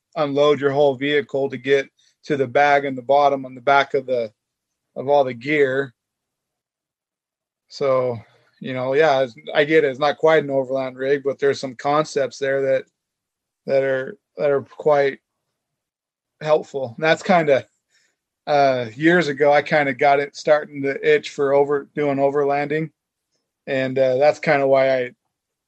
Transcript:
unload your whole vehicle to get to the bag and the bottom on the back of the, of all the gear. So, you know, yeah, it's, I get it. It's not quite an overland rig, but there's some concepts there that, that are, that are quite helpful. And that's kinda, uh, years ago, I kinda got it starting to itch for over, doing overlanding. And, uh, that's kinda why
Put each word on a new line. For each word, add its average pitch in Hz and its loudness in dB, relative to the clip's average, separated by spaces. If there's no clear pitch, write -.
unload 143 0
your 139 0
whole 139 2
vehicle 139 -4
to 131 -10
get 135 0
to 151 -4
the 131 -2
bag 143 2
and 135 -8
the 127 -12
bottom 139 0
on 131 -18
the 127 -20
back 139 0
of 135 -4
the, 120 -4
of 131 -8
all 143 4
the 127 -6
gear. 135 -2
So, 127 -2
you 131 -12
know, 127 -6
yeah, 143 2
it's, 120 -4
I 156 4
get 156 2
it. 143 0
It's 127 -8
not 147 0
quite 156 2
an 139 -8
overland 131 -4
rig, 135 -2
but 135 -4
there's 143 0
some 131 -10
concepts 143 -2
there 139 -4
that, 135 -2
that 135 0
are, 135 -4
that 147 -2
are 135 -2
quite 143 -2
helpful. 139 0
And 156 -6
that's 160 0
kinda, 151 2
uh, 135 0
years 160 2
ago, 143 2
I 147 4
kinda 143 0
got 143 2
it 143 -6
starting 147 -2
to 139 -4
itch 151 2
for 139 -2
over, 143 0
doing 143 -2
overlanding. 143 -2
And, 131 -4
uh, 131 2
that's 143 2
kinda 139 0
why 135 4